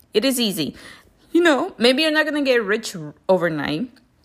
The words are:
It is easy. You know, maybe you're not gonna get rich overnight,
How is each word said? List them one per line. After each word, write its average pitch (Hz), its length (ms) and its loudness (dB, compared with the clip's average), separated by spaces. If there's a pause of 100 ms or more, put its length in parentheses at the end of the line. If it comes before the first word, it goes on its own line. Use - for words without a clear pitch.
(140)
It 214 100 0
is 254 160 0
easy. 175 360 -4 (560)
You 339 100 4
know, 320 380 2
maybe 254 240 4
you're 311 80 2
not 302 140 0
gonna 294 180 -4
get 247 180 2
rich 214 340 -4 (320)
overnight, 165 640 -2 (340)